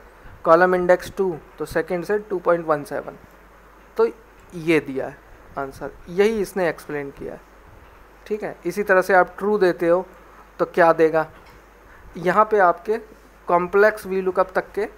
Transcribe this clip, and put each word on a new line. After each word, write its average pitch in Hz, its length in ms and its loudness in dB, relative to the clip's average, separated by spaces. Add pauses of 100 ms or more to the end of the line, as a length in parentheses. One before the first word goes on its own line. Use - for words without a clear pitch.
(440)
Column 180 320 4
index 180 420 0
two, 185 180 -2 (240)
तो 151 60 -8
second 165 400 -4
से 208 140 -2
टू 185 200 -8
पॉइंट 170 260 0
वन 147 180 -2
सेवन, 143 340 -10 (800)
तो 226 100 2 (460)
ये 160 260 0
दिया 131 280 -6
है 139 100 -16 (400)
answer, 139 340 -10 (180)
यही 202 320 0
इसने 180 280 -2
explain 147 420 -8
किया - 220 -14
है, - 80 -18 (840)
ठीक 214 160 -6
है। 156 120 -10 (100)
इसी 175 180 -4
तरह 190 180 4
से 196 120 0
आप 180 240 4
true 208 200 0
देते 175 300 0
हो 180 180 2 (540)
तो 175 60 -2
क्या 170 280 4
देगा, 160 340 2 (880)
यहाँ 180 280 2
पे 214 160 2
आपके 185 360 2 (500)
complex 196 580 2
वी 190 160 -4
लुकअप 185 340 -2
तक - 160 -4
के 208 160 -6 (100)